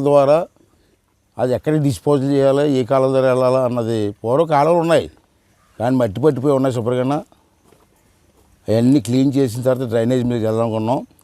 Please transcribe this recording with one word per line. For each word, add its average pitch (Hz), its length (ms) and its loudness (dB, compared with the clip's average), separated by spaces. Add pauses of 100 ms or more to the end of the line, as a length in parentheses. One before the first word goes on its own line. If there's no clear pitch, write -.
ద్వారా 143 320 4 (1000)
అది 127 200 -2
ఎక్కడికి 156 320 -2
డిస్పోజల్ 139 460 0
చేయాలి, 139 280 2 (160)
ఏ - 20 0 (100)
కాలువ 131 220 2
ద్వారా 131 180 2
వెళ్ళాలా 127 360 2
అన్నది. 117 320 -2 (240)
పూర్వ 131 300 0
కాలువలు 156 320 2
ఉన్నాయి 143 220 0 (720)
కానీ 123 220 0
మట్టి 110 220 -2
పట్టిపోయి 143 340 2
ఉన్నాయి 131 200 0
శుభ్రంగా. 127 420 -2 (1500)
అవన్నీ 120 380 2
క్లీన్ 131 300 0
చేసిన 123 300 -2
తర్వాత 127 260 0
డ్రైనేజ్ 120 360 0
మీద 120 180 -2
వెళ్దాం 113 180 0
అనుకున్నాం. 110 340 -2 (240)